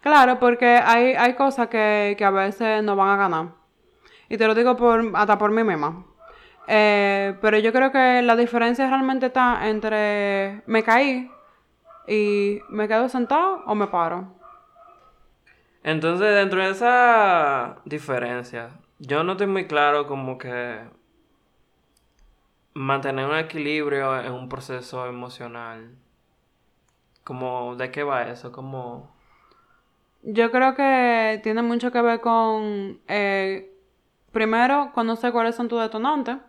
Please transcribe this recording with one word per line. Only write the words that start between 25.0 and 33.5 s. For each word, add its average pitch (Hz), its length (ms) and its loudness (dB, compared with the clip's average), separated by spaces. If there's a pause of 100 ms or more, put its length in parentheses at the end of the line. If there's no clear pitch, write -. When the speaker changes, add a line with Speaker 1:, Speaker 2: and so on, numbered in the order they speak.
Speaker 2:
emocional. 120 920 -14 (1300)
Como, 127 520 -8
¿de 127 140 -8
qué 147 120 -8
va 131 260 -4
eso? 123 240 -14
Como 131 640 -14 (1080)
Speaker 1:
Yo 226 280 0
creo 254 240 2
que 240 680 0
tiene 220 200 -2
mucho 240 280 -2
que 240 120 0
ver 233 180 2
con, 214 880 -2
eh, 196 680 -2 (580)